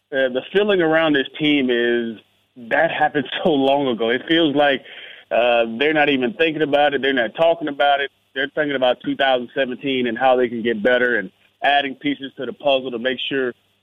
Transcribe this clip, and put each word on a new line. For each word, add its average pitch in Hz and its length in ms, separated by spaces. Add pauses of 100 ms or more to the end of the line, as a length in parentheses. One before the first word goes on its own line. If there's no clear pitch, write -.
(120)
uh, 135 180
the 127 140 (100)
feeling 196 300
around 160 300
this 135 140 (120)
team 143 320
is 120 480 (500)
that 151 220
happened 151 440
<laughs> - 80
so 185 60
long 139 380
ago. 113 240
It 123 160
feels 160 280
like, 143 280 (480)
uh, 117 340 (140)
they're 156 160
not 147 140
even 127 240
thinking 160 280
about 143 320
it. 131 80
They're 135 100
not 120 220
talking 165 360
about 143 320
it. 139 100 (240)
They're 139 180
thinking 147 220
about 127 280
two 139 120
thousand 127 400
seventeen 127 500
and 113 100
how 127 200
they 127 120
can 113 140
get 110 220
better 123 340
and 92 140 (320)
adding 139 320
pieces 135 420
to 135 80
the 117 80
puzzle 131 380
to 117 80
make 127 200
sure – 131 360 (280)